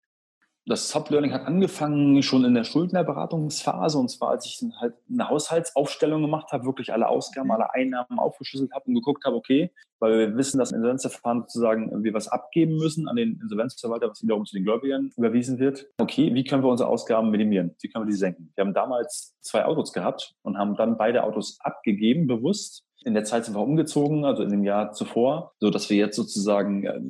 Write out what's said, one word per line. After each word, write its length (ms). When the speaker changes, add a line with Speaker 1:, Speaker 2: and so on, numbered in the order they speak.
Speaker 1:
Das 240
Top-Learning 420
hat 140
angefangen 760
schon 220
in 80
der 120
Schuldnerberatungsphase, 1300
und 120
zwar, 180
als 160
ich 160
dann 180
halt 160
eine 200
Haushaltsaufstellung 880
gemacht 320
habe, 140
wirklich 260
alle 160
Ausgaben, 400
Speaker 2:
Mhm. 40
Speaker 1:
alle 200
Einnahmen 460
aufgeschlüsselt 540
habe 140
und 80
geguckt 300
habe, 120
okay, 360
weil 180
wir 180
wissen, 220
dass 120
im 60
Insolvenzverfahren 640
sozusagen 640
wir 80
was 160
abgeben 480
müssen 320
an 80
den 240
Insolvenzverwalter, 680
was 120
wiederum 220
zu 100
den 100
Gläubigern 520
überwiesen 420
wird. 280
Okay, 360
wie 100
können 180
wir 60
unsere 220
Ausgaben 400
minimieren? 500
Wie 80
können 160
wir 60
die 60
senken? 380
Wir 100
haben 100
damals 680
zwei 240
Autos 300
gehabt 480
und 160
haben 180
dann 220
beide 260
Autos 380
abgegeben, 640
bewusst. 580
In 120
der 100
Zeit 220
sind 80
wir 80
umgezogen, 640
also 160
in 80
dem 120
Jahr 300
zuvor, 640
so 120
dass 180
wir 80
jetzt 200
sozusagen, 680
äh, 260